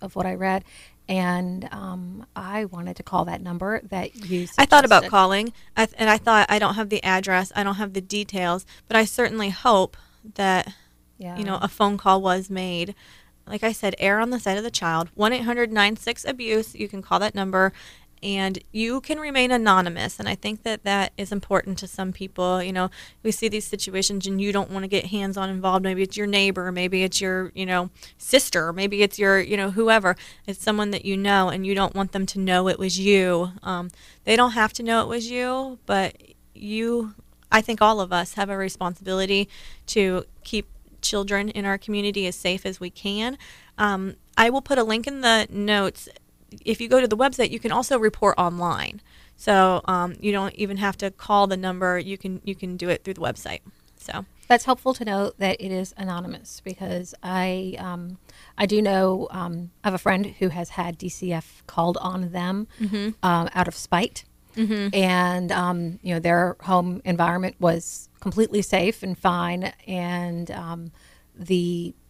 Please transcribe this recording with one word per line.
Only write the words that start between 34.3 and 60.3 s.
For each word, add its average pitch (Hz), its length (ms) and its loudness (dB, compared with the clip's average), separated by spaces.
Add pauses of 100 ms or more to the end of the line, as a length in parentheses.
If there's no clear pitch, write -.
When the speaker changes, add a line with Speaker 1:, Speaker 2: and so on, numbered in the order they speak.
Speaker 2:
don't 247 160 4
have 220 220 2
to - 100 -10
know 226 200 2
it - 40 -2
was 233 240 -6
you, 254 560 -4
but 196 340 -2 (340)
you, 226 600 -4 (380)
I 220 80 6
think 220 200 -4
all 214 200 6
of 185 120 -2
us 175 220 0
have 202 160 -2
a 196 60 -4
responsibility 190 920 -2 (460)
to 185 300 2 (180)
keep 208 240 -6 (360)
children 202 480 -2
in 208 140 -6
our 196 140 -2
community 202 480 -2
as 180 80 -4
safe 185 320 -4
as 190 140 -8
we 180 100 -8
can. 220 480 -6 (400)
Um, 190 380 0 (200)
I 233 140 6
will 269 100 0
put 269 160 0
a 247 60 4
link 226 240 0
in 277 140 -6
the 226 280 4
notes. 202 600 -2 (560)
If - 160 -2
you 233 80 -8
go 254 100 6
to 254 80 6
the 214 80 0
website, 254 360 2
you 226 80 -6
can 220 140 -4
also 254 260 2
report 214 400 4
online. 175 640 -2 (340)
So, 190 480 4
um, 180 340 0
you 208 140 -2
don't 196 220 -4
even 196 240 -6
have 196 180 -2
to 196 140 -4
call 202 360 2
the 190 120 -2
number. 185 400 0
You 190 180 -6
can, 190 260 -10
you 196 120 -8
can 180 240 -10
do 175 100 -4
it - 160 -2
through 190 100 -8
the 180 60 -14
website. - 400 -6 (380)
So - 260 -10 (240)
Speaker 1:
That's 240 160 6
helpful 262 300 0
to 240 100 -8
know 202 320 -2
that 190 240 -2
it 190 100 -8
is 190 280 -6
anonymous 180 680 -10
because 180 580 -8
I, 185 560 -4
um, 180 380 -10 (400)
I 202 80 2
do 208 160 2
know, 190 500 2
um, 175 420 -8 (120)
I 214 40 0
have 190 60 0
a 185 40 -4
friend 190 260 2
who 190 240 -2